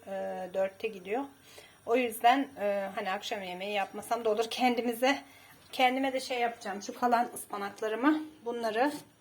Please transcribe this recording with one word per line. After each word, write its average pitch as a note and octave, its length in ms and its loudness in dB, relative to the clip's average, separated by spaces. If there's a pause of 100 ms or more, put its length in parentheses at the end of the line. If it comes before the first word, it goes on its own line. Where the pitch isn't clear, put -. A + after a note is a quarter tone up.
e, G3 40 -12 (440)
dörtte G3 340 -2
gidiyor. G3+ 360 -4 (640)
O A#3 100 4
yüzden, B3 520 4 (120)
e, G3+ 340 0
hani, G3+ 160 -4
akşam G3+ 320 -4
yemeği F#3 300 -6
yapmasam G#3 520 -2
da A3 60 4
olur A3 200 2
kendimize. B3 680 2 (540)
Kendime C4 400 2
de C4 80 -2
şey C4 180 -4
yapacağım. A3+ 440 -2
Şu - 180 -10
kalan A#3+ 340 4
ıspanaklarımı, A3 880 0 (220)
bunları, A#3 480 0 (280)